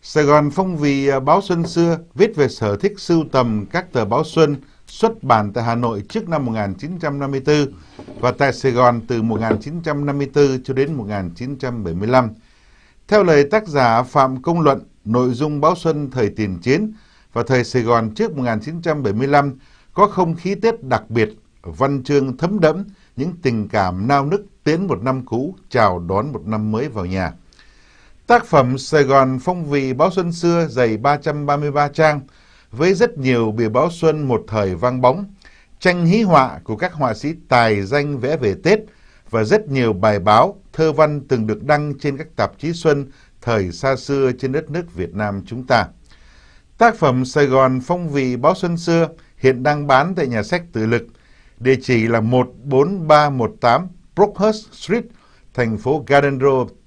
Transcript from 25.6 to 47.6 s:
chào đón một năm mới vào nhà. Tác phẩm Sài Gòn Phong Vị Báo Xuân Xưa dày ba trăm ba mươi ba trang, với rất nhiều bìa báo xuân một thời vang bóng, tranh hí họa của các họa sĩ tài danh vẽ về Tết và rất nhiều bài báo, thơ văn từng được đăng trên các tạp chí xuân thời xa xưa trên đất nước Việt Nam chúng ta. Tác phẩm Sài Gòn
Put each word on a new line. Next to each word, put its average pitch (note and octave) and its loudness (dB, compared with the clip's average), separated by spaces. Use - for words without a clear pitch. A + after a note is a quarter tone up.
chào G2+ 0
đón F#2+ -4
một F#2 -10
năm G#2+ -4
mới A#2+ -4
vào G#2+ -8
nhà. F#2 -4
Tác A#3+ 4
phẩm C3 2
Sài D3 2
Gòn C3 4
Phong F3+ -4
Vị C#3 -2
Báo D#3 2
Xuân F3+ -2
Xưa E3+ 0
dày A#2 0
ba C#3 2
trăm D3 -4
ba C#3+ 0
mươi D3 -2
ba D3 0
trang, D3 2
với D#3+ 2
rất A#3 0
nhiều A#2+ 2
bìa A2 0
báo C3 2
xuân D3+ 0
một A#2+ 0
thời G2+ -2
vang B2 -2
bóng, C#3+ 0
tranh F3+ 0
hí G3 4
họa C#3 2
của A2+ -6
các F3 -6
họa C#3 -2
sĩ D3 -6
tài A2 2
danh C#3+ -2
vẽ D3 -2
về - 0
Tết G#3 4
và A2+ 0
rất F3 0
nhiều B2 0
bài G#2 2
báo, A2 4
thơ D#3+ 2
văn D3 2
từng A2+ 0
được G#2+ -4
đăng D3 0
trên C#3 -4
các D#3 -12
tạp G#2 -2
chí E3 -6
xuân D3 0
thời G2+ -2
xa C3+ -2
xưa C3+ 0
trên C3 -4
đất D3+ -6
nước E3+ -8
Việt F2 -8
Nam G2+ -4
chúng B2+ -12
ta. A2 2
Tác A3+ 4
phẩm C3 2
Sài C#3+ 2
Gòn C3 2